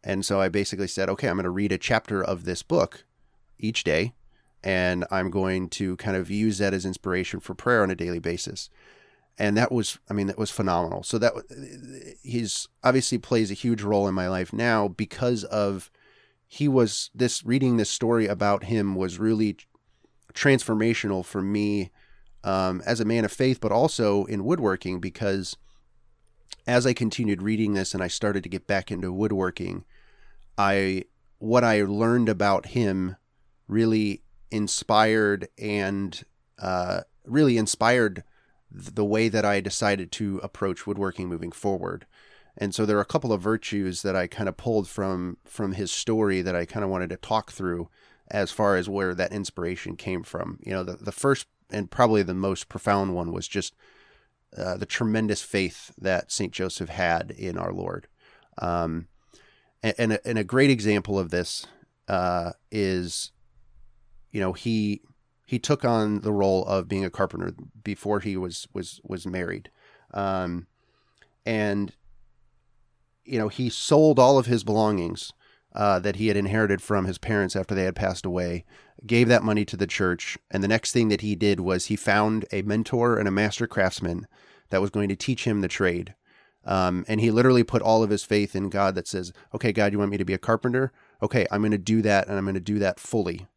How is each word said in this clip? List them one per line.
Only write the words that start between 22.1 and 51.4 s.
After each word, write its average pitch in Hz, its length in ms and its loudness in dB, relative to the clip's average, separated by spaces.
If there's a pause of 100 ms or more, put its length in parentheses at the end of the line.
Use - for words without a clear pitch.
um, 92 420 0
as 117 140 0
a 110 40 2
man 113 200 2
of 101 80 -2
faith, 131 280 0
but 104 120 0
also 104 540 2
in 101 180 -4
woodworking, 98 560 0
because 95 560 -4 (1080)
as 123 180 4
I 127 80 4
continued 107 480 -2
reading 104 340 0
this 95 200 -2
and 92 80 -2
I 87 60 -2
started 98 340 -2
to 90 60 -12
get 90 180 -8
back 98 240 -2
into 92 220 -6
woodworking, 92 720 -2 (760)
I, 98 460 2 (340)
what 117 240 4
I 107 200 4
learned 113 460 2
about 101 380 2
him 95 500 -2 (520)
really 107 540 2 (280)
inspired 107 1040 2
and, 98 680 -4 (360)
uh, 90 440 -2 (220)
really 131 320 4
inspired 110 680 2 (480)
th-, - 220 -16
the 104 100 0
way 110 240 2
that 104 160 2
I 101 160 4
decided 98 520 -2
to 98 300 -4
approach 98 440 -6
woodworking 98 420 -4
moving 85 240 -8
forward. 90 540 -4 (500)
And 101 180 -4
so 110 100 0
there 104 140 2
are 104 40 2
a - 40 -2
couple 131 260 0
of 98 80 0
virtues 101 600 -2
that 95 140 0
I 90 100 0
kinda 98 260 -4
pulled 110 360 -2
from, 92 560 -4
from 98 280 -6
his 92 180 -6
story 104 520 0
that 90 140 -2
I 87 100 -2
kinda 104 220 -6
wanted 90 220 -2
to 92 60 -8
talk - 340 -4
through 87 380 -6 (420)
as 101 200 0
far 101 260 2
as 90 120 -2
where 95 260 -2
that 90 180 -2
inspiration 90 640 -8
came 90 260 -6
from. 87 400 -8
You - 100 -8
know, 92 120 -4
the, 90 120 -10
the 107 160 -10
first - 340 -2 (240)